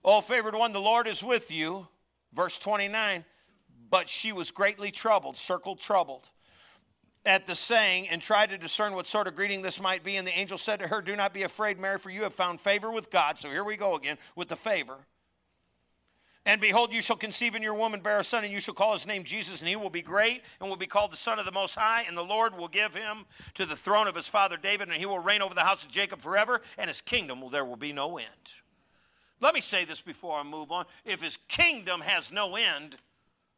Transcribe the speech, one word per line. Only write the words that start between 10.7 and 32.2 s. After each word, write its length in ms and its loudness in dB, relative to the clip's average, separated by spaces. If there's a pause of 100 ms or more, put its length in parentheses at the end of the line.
to 80 -6
her, 140 0
'Do 140 -4
not 180 0
be 100 -4
afraid, 340 -2
Mary, 200 -2
for 120 -10
you 140 -4
have 100 -4
found 280 -2
favor 280 2
with 200 -6
God.'" 280 2
So 120 -10
here 160 -2
we 100 -4
go 200 2
again 220 -4 (180)
with 120 -6
the 80 -4
favor. 520 -4 (1400)
"And 160 4
behold, 320 4
you 80 -2
shall 160 0
conceive 380 -4
in 80 -6
your 100 -2
womb 200 0
and 100 -10
bear 160 2
a 40 0
son, 220 0
and 80 -6
you 80 -4
shall 140 -4
call 180 2
his 140 -4
name 180 -6
Jesus, 340 -8
and 80 -4
he 80 0
will 140 -6
be 140 -6
great 400 2 (180)
and 80 -6
will 80 -6
be 100 -6
called 240 2
the 60 -12
Son 200 -2
of 80 -4
the 60 -4
Most 240 -2
High. 280 2
And 120 -6
the 80 -4
Lord 320 2
will 140 -8
give 240 0
him 320 -8 (300)
to 100 -2
the 100 -6
throne 320 4
of 80 -2
his 140 -6
father 260 2
David, 320 -2
and 100 -4
he 100 -4
will 120 -2
reign 220 2
over 140 -4
the 100 2
house 180 2
of 80 -16
Jacob 300 -2
forever, 400 2 (160)
and 100 -4
his 140 -6
kingdom, 400 -4
will, 80 -12
there 160 -2
will 100 -8
be 160 -8
no 280 -4
end." 340 -16 (840)
Let 140 6
me 80 0
say 240 0
this 160 -10
before 380 -6
I 20 -4
move 300 -10
on. 160 -4 (180)
If 160 -4
his 160 -6 (100)
kingdom 540 0
has 300 -2